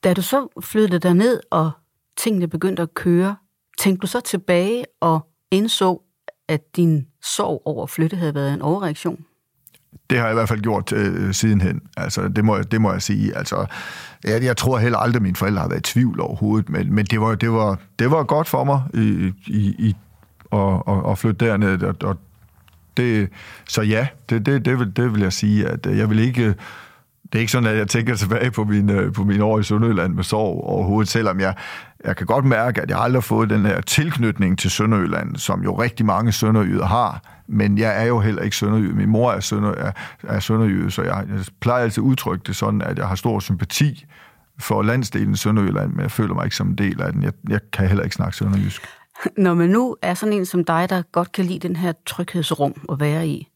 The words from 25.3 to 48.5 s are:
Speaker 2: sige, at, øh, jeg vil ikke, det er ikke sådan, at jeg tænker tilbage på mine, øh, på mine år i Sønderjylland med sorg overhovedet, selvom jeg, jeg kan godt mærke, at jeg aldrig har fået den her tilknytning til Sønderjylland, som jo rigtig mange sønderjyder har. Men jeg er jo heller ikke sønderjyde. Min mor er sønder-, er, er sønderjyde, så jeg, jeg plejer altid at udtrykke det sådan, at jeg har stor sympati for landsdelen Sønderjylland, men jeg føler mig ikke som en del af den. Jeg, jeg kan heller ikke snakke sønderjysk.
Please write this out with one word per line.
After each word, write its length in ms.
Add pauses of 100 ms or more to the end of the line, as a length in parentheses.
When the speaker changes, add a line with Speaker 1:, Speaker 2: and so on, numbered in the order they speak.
Speaker 2:
sige, 340
at, 180
øh, 120
jeg 120
vil 100
ikke, 280 (760)
det 120
er 40
ikke 120
sådan, 180
at 80
jeg 100
tænker 280
tilbage 360
på 120
mine, 300
øh, 200
på 100
mine 200
år 160
i 40
Sønderjylland 500
med 100
sorg 400
overhovedet, 480
selvom 280
jeg, 160 (500)
jeg 100
kan 120
godt 180
mærke, 360
at 80
jeg 100
aldrig 180
har 40
fået 280
den 160
her 160
tilknytning 760
til 120
Sønderjylland, 640
som 280
jo 180
rigtig 240
mange 260
sønderjyder 540
har. 360 (280)
Men 280
jeg 260
er 40
jo 120
heller 220
ikke 140
sønderjyde. 380
Min 160
mor 220
er 80
sønder-, 380
er, 140 (320)
er 160
sønderjyde, 520
så 100
jeg, 280
jeg 100 (220)
plejer 220
altid 200
at 40
udtrykke 400
det 80
sådan, 260
at 160
jeg 100
har 80
stor 240
sympati 640 (540)
for 220
landsdelen 540
Sønderjylland, 560
men 100
jeg 100
føler 220
mig 100
ikke 120
som 120
en 80
del 260
af 120
den. 100
Jeg, 100 (160)
jeg 100 (140)
kan 140
heller 160
ikke 120
snakke 220
sønderjysk. 440 (560)